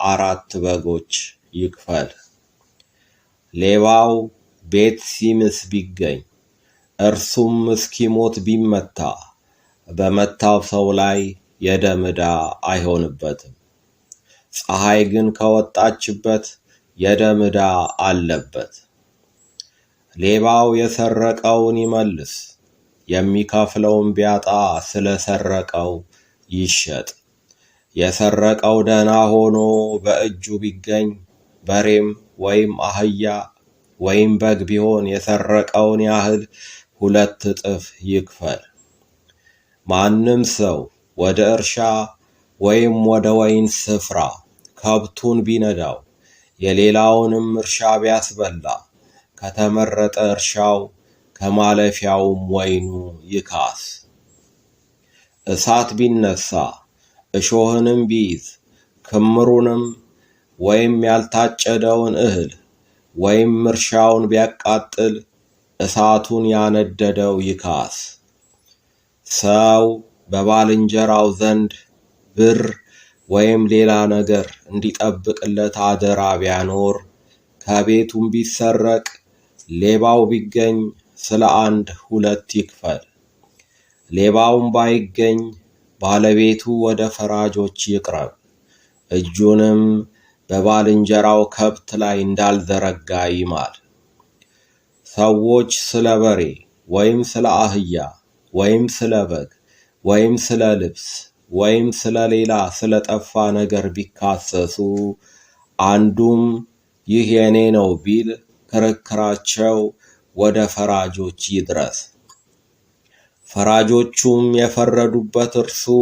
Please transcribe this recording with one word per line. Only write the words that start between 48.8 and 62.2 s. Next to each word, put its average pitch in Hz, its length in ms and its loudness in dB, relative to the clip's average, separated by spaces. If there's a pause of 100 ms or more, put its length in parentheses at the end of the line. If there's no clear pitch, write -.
ከተመረጠ 107 800 -2 (100)
እርሻው 104 540 0 (560)
ከማለፊያውም 101 1160 0
ወይኑ 95 360 -2 (400)
ይካስ። 90 540 -6 (1700)
እሳት 117 460 0
ቢነሳ፣ 110 560 0 (840)
እሾህንም 117 720 2
ቢይዝ፣ 104 400 -2 (600)
ክምሩንም 117 800 2 (760)
ወይም 110 440 2
ያልታጨደውን 113 1160 0
እህል 92 320 0 (640)